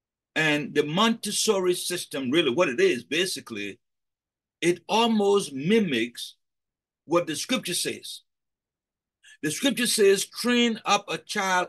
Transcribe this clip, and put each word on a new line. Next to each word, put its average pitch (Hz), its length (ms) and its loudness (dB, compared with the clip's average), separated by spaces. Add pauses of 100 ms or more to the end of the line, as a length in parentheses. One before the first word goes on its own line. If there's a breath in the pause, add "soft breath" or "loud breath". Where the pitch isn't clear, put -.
(340)
And 151 400 0
the 147 100 2
Montessori 196 920 0
system, 147 580 -6
really 151 200 2
what 165 180 2
it 123 100 -4
is, 170 240 2
basically, 120 760 -6 (840)
it 175 260 0
almost 202 640 2
mimics 139 840 0 (680)
what 170 240 0
the 156 80 -6
scripture 180 380 -4
says. - 480 -8 (1200 loud breath)
The 151 80 -4
scripture 247 340 0
says, 196 400 4
"Train 240 600 0
up 196 220 2
a 165 120 -6
child 185 500 -2